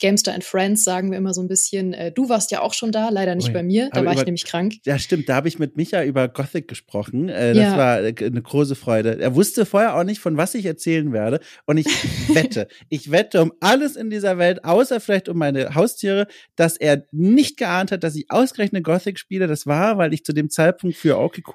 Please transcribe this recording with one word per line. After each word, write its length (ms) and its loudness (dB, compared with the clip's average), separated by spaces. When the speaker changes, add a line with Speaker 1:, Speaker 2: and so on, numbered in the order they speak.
Speaker 1:
Gamester 340 2
and 80 -8
Friends 400 -2
sagen 300 -2
wir 60 -6
immer 140 -2
so 80 -6
ein 80 -6
bisschen, 440 -2
äh, 180 -8
du 180 -2
warst 220 0
ja 100 -4
auch 140 -2
schon 160 -4
da, 200 0
leider 260 0
nicht 120 -2
Speaker 2:
Ui. 40 -2
Speaker 1:
bei 100 -2
mir, 300 0
da 60 -2
Speaker 2:
Aber 80 2
Speaker 1:
war 80 2
ich 40 0
Speaker 2:
über 60 2
Speaker 1:
nämlich 200 -4
krank. 300 -4
Speaker 2:
Ja, 140 0
stimmt, 300 -2
da 80 2
habe 100 0
ich 140 -4
mit 160 -4
Micha 260 -2
über 260 0
Gothic 380 -6
gesprochen. 640 -6
Äh, 260 2
das 80 8
Speaker 1:
Ja. 140 2
Speaker 2:
war, 260 2
äh, 160 -2
eine 240 -4
große 320 0
Freude. 460 0
Er 160 0
wusste 280 2
vorher 300 0
auch 80 0
nicht, 160 -4
von 180 -2
was 200 -2
ich 100 -6
erzählen 460 -2
werde. 260 0
Und 100 2
ich 100 2
Speaker 1:
<laughs> 720 0
Speaker 2:
wette, 80 -2
ich 240 -8
wette 300 4
um 180 0
alles 340 2
in 160 -8
dieser 280 -2
Welt, 260 2
außer 340 2
vielleicht 300 -2
um 100 -2
meine 380 0
Haustiere, 500 2
dass 200 2
er 360 0
nicht 460 4
geahnt 340 -2
hat, 100 -4
dass 140 -2
ich 120 -8
ausgerechnet 540 0
Gothic 380 -2
spiele. 260 -2
Das 200 -2
war, 320 2
weil 140 2
ich 120 -4
zu 80 -4
dem 180 -2
Zeitpunkt 460 0
für 220 2
Okay 260 -2